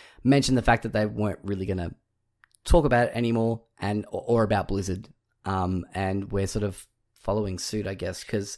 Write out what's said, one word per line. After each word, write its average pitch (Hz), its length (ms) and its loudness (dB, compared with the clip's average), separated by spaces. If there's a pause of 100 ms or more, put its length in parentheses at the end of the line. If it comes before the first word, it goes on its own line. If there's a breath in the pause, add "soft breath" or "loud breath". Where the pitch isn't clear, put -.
(240 loud breath)
mentioned 131 340 6
the 110 40 0
fact 120 220 4
that 113 80 -8
they 107 140 0
weren't 107 360 -2
really 98 240 -4
gonna 90 280 -4 (680)
talk 165 200 6
about 120 240 4
it - 80 -10
anymore, 117 460 0 (160)
and, 104 320 -2
or, - 160 -8
or 117 180 4
about 101 240 0
Blizzard, 98 400 -4 (360)
um, 92 400 -2 (100)
and 98 360 -2
we're 98 160 0
sort 104 160 -4
of 98 240 -6 (280)
following 101 440 -4
suit, 107 280 -6
I 98 80 -6
guess, 95 300 -8
'cause 101 340 -4